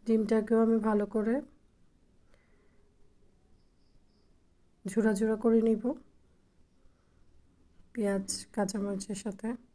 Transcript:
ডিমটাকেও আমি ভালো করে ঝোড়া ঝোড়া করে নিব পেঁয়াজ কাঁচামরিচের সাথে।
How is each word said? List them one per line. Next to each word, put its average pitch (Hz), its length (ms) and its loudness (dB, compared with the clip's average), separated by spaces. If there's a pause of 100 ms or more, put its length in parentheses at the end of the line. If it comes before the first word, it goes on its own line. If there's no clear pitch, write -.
ডিমটাকেও 220 580 2
আমি 226 180 4
ভালো 208 260 0
করে 214 300 -2 (3500)
ঝোড়া 214 280 2
ঝোড়া 220 220 0
করে 226 260 4
নিব 226 220 2 (2000)
পেঁয়াজ 196 360 -2 (260)
কাঁচামরিচের 202 680 -4
সাথে। 202 300 -8 (280)